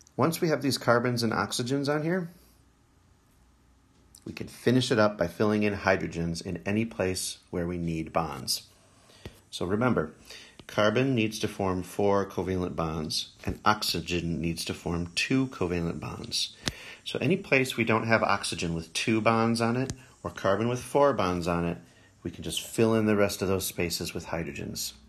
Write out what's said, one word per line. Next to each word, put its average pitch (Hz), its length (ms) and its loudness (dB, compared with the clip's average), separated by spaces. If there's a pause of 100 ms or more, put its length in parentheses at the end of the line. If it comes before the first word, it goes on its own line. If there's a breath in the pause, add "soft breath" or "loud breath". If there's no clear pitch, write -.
(160)
once 160 240 2
we 180 80 2
have 147 140 2
these 135 160 0
carbons 120 460 4
and 110 100 2
oxygens 131 600 -2
on 151 100 -2
here, 170 280 -2 (1900 soft breath)
we - 60 -10
can - 160 -8
finish 123 440 2
it 123 60 2
up 104 200 6
by 85 100 0
filling 107 360 2
in 101 120 2
hydrogens 85 680 0
in 90 220 -6
any 107 200 2
place 92 540 -2 (100)
where 87 180 -2
we 87 100 -4
need 80 360 -4
bonds. 71 500 -2 (880 loud breath)
So - 140 -6
remember, 104 480 2 (540 loud breath)
carbon 113 460 4
needs 110 260 0
to 104 100 -2
form 92 340 0
four 98 420 2
covalent 92 520 -2
bonds, 80 560 -2 (120)
and 90 200 -4
oxygen 85 760 0
needs 82 260 -2
to 95 80 -4
form 85 420 -4
two 131 320 0
covalent 87 520 -2
bonds. - 560 -6 (480 loud breath)
So - 160 -4
any 147 160 2
place 131 400 2
we 117 80 2
don't 113 240 2
have 113 160 4
oxygen 90 500 0
with 82 200 -6
two 110 260 2
bonds 113 400 4
on 117 160 0
it, 127 160 -2 (320 loud breath)
or 85 80 -4
carbon 104 380 2
with 123 100 -2
four 143 320 4
bonds 90 360 0
on 87 180 2
it, 85 120 -2 (460 loud breath)
we 87 80 -8
can 85 120 -12
just - 180 -6
fill 113 340 2
in 110 100 4
the 107 120 4
rest 101 240 2
of 92 80 0
those 95 180 0
spaces 85 460 -4
with - 140 -10
hydrogens. - 680 -6 (160)